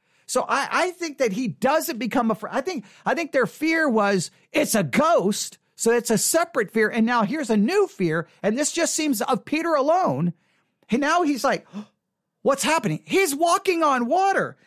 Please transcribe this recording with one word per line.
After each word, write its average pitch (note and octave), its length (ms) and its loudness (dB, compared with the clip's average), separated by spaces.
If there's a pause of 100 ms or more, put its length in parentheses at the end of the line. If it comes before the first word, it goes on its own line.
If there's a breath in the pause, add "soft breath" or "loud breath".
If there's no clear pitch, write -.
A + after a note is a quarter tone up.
(280)
So - 200 -2
I, C4 240 -2
I E4+ 200 0
think E4 280 -8
that A#3 140 0
he A#3+ 140 -4
doesn't C4+ 520 -2
become A3+ 320 0
afraid. G3+ 220 -6
I B3+ 80 -2
think, D#4+ 240 -6 (200 loud breath)
I A3 80 0
think D#4+ 180 -4
their B3+ 140 2
fear D#4+ 440 0
was, G3+ 420 0 (200 soft breath)
"It's D4 240 0
a G3+ 80 2
ghost." G#3+ 760 0 (160)
So - 160 0
it's A#3+ 180 0
a A3 80 2
separate E4 540 0
fear. A3 180 2
And A3+ 160 0
now A#3+ 180 2
here's B3 260 -4
a A3 80 2
new F4 300 2
fear. E3 400 -2 (140 soft breath)
And G#3+ 160 0
this - 140 -2
just D#4+ 220 -2
seems D4 280 -2
of - 240 -2
Peter D#4+ 280 -2
alone. C#4 600 0 (560)
And B3 120 0
now D#4+ 220 2
he's C#4+ 200 -2
like, A#3 240 0 (380 loud breath)
<gasps> - 360 -20
"What's C4+ 220 0
happening?" C#4+ 420 0
He's D#4+ 300 0
walking E4+ 480 2
on B3+ 240 2
water. E4 600 0